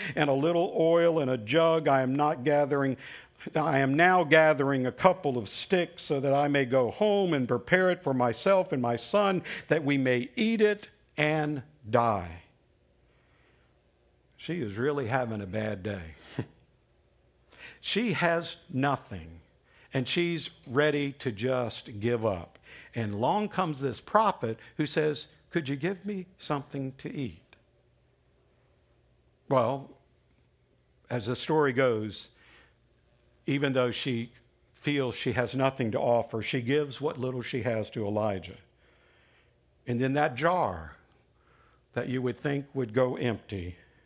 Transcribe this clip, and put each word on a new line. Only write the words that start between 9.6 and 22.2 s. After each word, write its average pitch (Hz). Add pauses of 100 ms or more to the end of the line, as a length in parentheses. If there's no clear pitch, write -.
that 156
we 143
may 127
eat 226
it 208 (280)
and 151 (260)
die." 104 (1900)
She 170
is 101
really 139
having 113
a 101
bad 104
day. 98 (340)
<laughs> - (1400)
She 220
has 170 (100)
nothing, 98 (540)
and 131
she's 170 (160)
ready 143
to 135
just 120
give 113